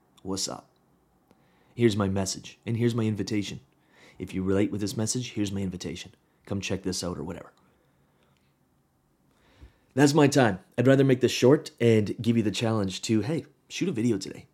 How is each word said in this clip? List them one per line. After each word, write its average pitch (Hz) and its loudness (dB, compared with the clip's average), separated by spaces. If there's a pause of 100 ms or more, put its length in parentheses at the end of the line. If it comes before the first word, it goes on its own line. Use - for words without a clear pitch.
(240)
What's 95 -6
up? - -14 (1080)
Here's 117 2
my 101 0
message, 95 -6
and 117 -4
here's 117 0
my 117 -2
invitation. 107 -4 (580)
If - -10
you 95 -4
relate 95 0
with 101 -8
this 101 -4
message, 117 -4
here's 101 -4
my 98 -6
invitation. 90 -10 (300)
Come 101 -6
check 95 -6
this 92 -4
out," 87 -6
or 76 -10
whatever. 85 -12 (2500)
That's 143 6
my 151 8
time. 117 4 (180)
I'd 120 2
rather 135 6
make 131 2
this 117 2
short 139 4
and 110 4
give 117 2
you 113 4
the 104 0
challenge 104 -2
to, 110 0
hey, 139 -6 (220)
shoot - -6
a - -2
video 113 0
today. - -12